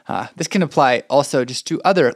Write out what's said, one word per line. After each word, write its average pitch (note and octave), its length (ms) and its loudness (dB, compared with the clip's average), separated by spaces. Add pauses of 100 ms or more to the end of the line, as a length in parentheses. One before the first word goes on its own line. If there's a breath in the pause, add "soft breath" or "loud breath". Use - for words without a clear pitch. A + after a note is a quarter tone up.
Uh, G2 280 -6
this - 120 -8
can G3 140 0
apply C3+ 480 2
also C3+ 360 2
just B2 220 -10
to E3 160 -6
other F3 320 2